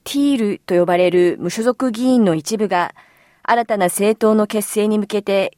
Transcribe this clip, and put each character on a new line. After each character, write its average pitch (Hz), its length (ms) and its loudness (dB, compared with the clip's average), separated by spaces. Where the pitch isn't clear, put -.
テ - 100 -12
ィ 285 200 2
ー 214 200 0
ル - 120 -10
と 190 80 -2
呼 175 140 4
ば 175 100 2
れ 180 140 2
る 175 280 2
無 175 120 -4
所 220 100 -6
属 247 300 -2
議 220 140 -8
員 247 200 4
の 170 80 2
一 160 240 -4
部 208 100 -2
が、 175 280 -2
新 233 240 0
た 214 100 -2
な 185 80 2
政 202 340 0
党 220 140 2
の 214 140 2
結 208 240 -6
成 208 160 -2
に 214 100 0
向 202 80 -2
け 202 160 -4
て 196 360 -2